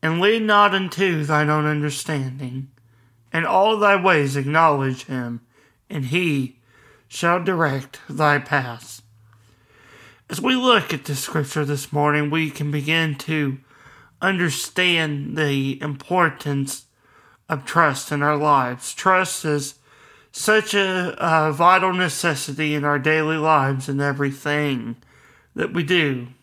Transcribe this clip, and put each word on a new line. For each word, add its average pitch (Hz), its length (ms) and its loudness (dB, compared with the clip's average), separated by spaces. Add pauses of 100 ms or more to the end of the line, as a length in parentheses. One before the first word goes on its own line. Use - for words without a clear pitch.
and 160 160 0
lean 214 280 2
not 208 260 6
unto 180 500 0
thine 151 240 2
own 151 200 2
understanding. 135 1000 -4 (640)
In 165 140 -2
all 202 320 2
thy 202 180 6
ways 165 400 4
acknowledge 139 720 2
him, 120 360 -8 (500)
and 139 140 -6
he 143 520 -2 (500)
shall 170 360 0
direct 156 560 -2 (100)
thy 147 300 2
paths." 127 640 -6 (1200)
As - 140 -8
we 262 140 0
look 247 360 2
at 151 140 -6
this 139 140 -6
scripture 147 460 -4
this 139 280 -6
morning, 147 380 2
we 160 180 -2
can 147 220 -6
begin 156 440 0
to 143 440 -4 (640)
understand 170 1120 -2
the 139 460 -2
importance 143 1040 -2 (600)
of 135 160 -6
trust 151 480 -2
in 143 120 -2
our 147 140 2
lives. 135 580 0
Trust 185 500 0
is 147 300 -2 (560)
such 214 420 0
a, 185 460 0
a 156 320 2
vital 180 420 4
necessity 151 800 -2
in 147 100 -2
our 147 140 2
daily 156 400 2
lives 139 500 2
and 139 140 -2
everything 139 960 -2 (580)
that - 200 -4
we 165 100 -2
do. 143 460 0 (140)